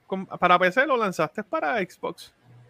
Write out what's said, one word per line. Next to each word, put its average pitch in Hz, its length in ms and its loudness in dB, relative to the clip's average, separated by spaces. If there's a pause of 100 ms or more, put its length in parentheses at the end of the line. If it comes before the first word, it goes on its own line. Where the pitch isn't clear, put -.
con, 190 220 -8
para 180 320 4
P 180 120 4
C, 269 140 2
lo 269 120 0
lanzaste 190 460 -2
para 302 360 -4
Xbox. - 520 -10 (380)